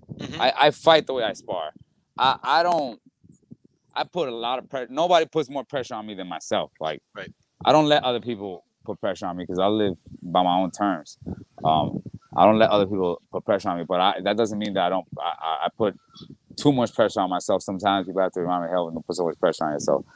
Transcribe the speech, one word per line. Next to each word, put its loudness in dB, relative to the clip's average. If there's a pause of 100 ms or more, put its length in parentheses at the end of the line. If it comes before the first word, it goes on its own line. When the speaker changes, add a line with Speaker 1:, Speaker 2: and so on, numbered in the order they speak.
(180)
Speaker 1:
Mm-hmm. -6
Speaker 2:
I, 4
I 6
fight 6
the -4
way -2
I -2
spar. -8 (460)
I, 2
I 4
don't, -2 (960)
I -4
put -4
a -8
lot -4
of -16
pressure. -6
Nobody 4
puts -2
more -8
pressure -8
on -10
me -10
than -10
myself. -4
Like, -6 (140)
Speaker 1:
Right. -14 (340)
Speaker 2:
I 4
don't 6
let 4
other -2
people -8 (220)
put -8
pressure -4
on -6
me -8
'cause -4
I 4
live 2 (280)
by 2
my 2
own 0
terms. -4 (460)
Um, 0 (340)
I 6
don't 6
let 6
other 4
people -2 (100)
put -8
pressure 0
on -2
me, -6
but 0
I, 4 (100)
that 0
doesn't 0
mean -6
that 2
I 2
don't, -2 (140)
I, -4
I, -2
I 0 (100)
put -2 (580)
too 2
much 0
pressure 0
on 0
myself. -2
Sometimes -2
people -2
have 0
to -4
remind -2
me, -6
"Hell, -2
don't -10
put -8
so 0
much -4
pressure 0
on -2
yourself." 0 (100)